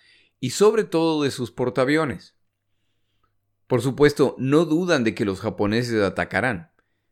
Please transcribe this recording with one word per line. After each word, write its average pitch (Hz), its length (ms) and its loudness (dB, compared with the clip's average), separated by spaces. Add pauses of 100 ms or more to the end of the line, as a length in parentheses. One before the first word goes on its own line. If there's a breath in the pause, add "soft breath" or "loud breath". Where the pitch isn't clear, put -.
(400 soft breath)
y 131 120 -4
sobre 214 320 4
todo 160 400 0
de 135 80 0
sus 123 200 -8
portaaviones. 135 840 -2 (1300)
Por 123 160 0
supuesto, 139 560 2
no 143 280 2
dudan 156 380 0
de 110 120 0
que 117 100 -2
los 95 140 -2
japoneses 107 640 -2
atacarán, 95 680 -4 (400)